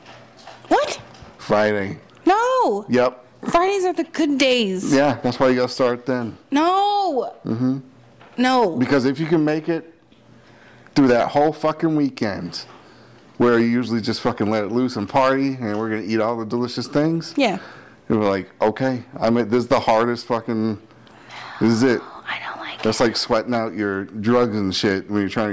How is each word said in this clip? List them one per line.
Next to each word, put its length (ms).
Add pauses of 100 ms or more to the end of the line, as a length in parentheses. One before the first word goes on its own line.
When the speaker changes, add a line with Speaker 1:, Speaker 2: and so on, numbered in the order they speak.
(680)
Speaker 1:
What? 320 (380)
Speaker 2:
Friday. 600 (260)
Speaker 1:
No. 640
Speaker 2:
Yep. 360 (260)
Speaker 1:
Fridays 340
are 80
the 120
good 340
days. 540
Speaker 2:
Yeah, 300
that's 160
why 120
you 60
gotta 120
start 380
then. 300 (140)
Speaker 1:
No. 840 (120)
Speaker 2:
Mm-hmm. 340 (600)
Speaker 1:
No. 380
Speaker 2:
Because 280
if 160
you 60
can 180
make 240
it 240 (1040)
through 140
that 200
whole 240
fucking 420
weekend 680 (760)
where 200
you 80
usually 340
just 220
fucking 260
let 160
it 80
loose 240
and 120
party 520
and 180
we're 120
gonna 120
eat 180
all 180
the 80
delicious 420
things. 480
Speaker 1:
Yeah. 220 (500)
Speaker 2:
You're 160
like, 240 (140)
"Okay, 400 (180)
I'm 160
at, 140
this 140
is 40
the 120
hardest 460
fucking, 540 (800)
this 100
is 120
it." 180 (260)
Speaker 1:
I 220
don't 120
like 220
Speaker 2:
That's 180
Speaker 1:
it. 40
Speaker 2:
like 120
sweating 380
out 200
your 300
drugs 520
and 180
shit 360
when 100
you're 80
trying 240